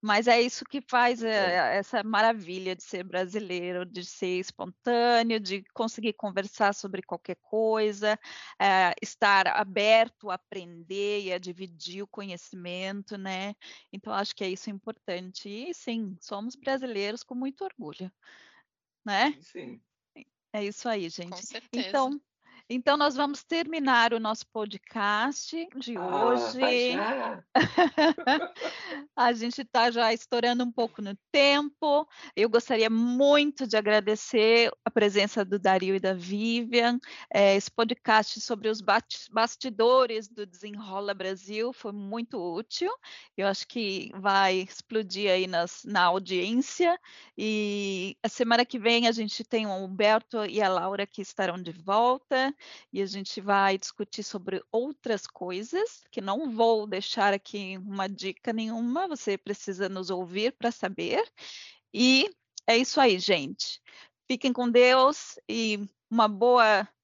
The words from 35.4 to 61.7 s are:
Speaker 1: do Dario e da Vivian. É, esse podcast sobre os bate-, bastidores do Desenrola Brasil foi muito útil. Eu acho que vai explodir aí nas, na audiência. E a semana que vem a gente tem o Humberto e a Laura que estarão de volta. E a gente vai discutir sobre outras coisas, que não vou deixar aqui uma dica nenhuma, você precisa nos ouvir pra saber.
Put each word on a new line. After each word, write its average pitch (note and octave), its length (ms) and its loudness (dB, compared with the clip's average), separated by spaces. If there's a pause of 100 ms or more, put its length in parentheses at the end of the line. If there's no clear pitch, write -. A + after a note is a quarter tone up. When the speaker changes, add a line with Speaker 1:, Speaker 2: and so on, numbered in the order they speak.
Speaker 1:
do G3 140 -2
Dario F#3+ 380 4
e F#3+ 40 0
da F#3 140 0
Vivian. A#3 840 0 (340)
É, G3+ 220 6
esse - 160 -2
podcast A3 680 0
sobre G#3+ 300 -4
os A3 120 -4
bate-, - 500 -2
bastidores A#3 960 2
do G#3 180 -12
Desenrola G3+ 680 -8
Brasil G3 580 -6
foi A3 180 -12
muito G#3 480 -8
útil. F3+ 520 -4 (440)
Eu G3 120 0
acho G3 200 -4
que G3 480 -6
vai G3 420 2
explodir G3 760 -4
aí F#3 160 2
nas, E3+ 380 -4
na G3 180 2
audiência. G3 960 0 (380)
E G3+ 840 -2
a A3+ 60 0
semana A#3 340 2
que B3 140 -4
vem A#3 300 4
a A3+ 40 4
gente A3 320 -4
tem A3 220 -2
o G#3 60 -4
Humberto G#3 760 0
e G3+ 160 -2
a G3 80 4
Laura F#3+ 380 -2
que - 140 -14
estarão F#3 400 -4
de E3+ 100 -10
volta. B3 840 0 (380)
E F#3+ 100 -4
a G3 40 0
gente G3 340 -8
vai G3 380 2
discutir - 460 -10
sobre F#3+ 380 -8 (100)
outras A#3 540 -4
coisas, G#3+ 840 -6
que - 80 -8
não A3 320 -4
vou A3+ 340 2
deixar G3+ 480 0
aqui G3 440 -8
uma G3 320 -6
dica G3 420 -8
nenhuma, A3+ 560 -2
você A3+ 300 -4
precisa G3 500 -6
nos F#3 220 -8
ouvir F#3 420 -4
pra - 180 -2
saber. F#3+ 540 -4 (720)